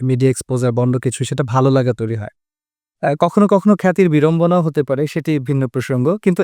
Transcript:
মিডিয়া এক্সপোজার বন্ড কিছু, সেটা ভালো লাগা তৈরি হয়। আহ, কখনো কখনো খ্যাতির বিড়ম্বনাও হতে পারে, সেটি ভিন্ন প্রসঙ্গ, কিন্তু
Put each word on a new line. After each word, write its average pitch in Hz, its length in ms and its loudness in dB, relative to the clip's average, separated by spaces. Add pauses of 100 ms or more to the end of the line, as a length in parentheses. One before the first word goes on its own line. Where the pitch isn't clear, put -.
মিডিয়া 131 280 2
এক্সপোজার 123 420 -2
বন্ড 123 260 0
কিছু, 120 260 -4
সেটা 139 220 -4
ভালো 131 240 2
লাগা 127 220 0
তৈরি 113 220 -6
হয়। 104 140 -8 (760)
আহ, 147 180 0
কখনো 202 280 2
কখনো 202 280 4
খ্যাতির 185 320 2
বিড়ম্বনাও 165 540 2
হতে 151 200 -2
পারে, 139 240 -2
সেটি 151 320 -4
ভিন্ন 135 300 -2
প্রসঙ্গ, 131 480 -2
কিন্তু 190 280 0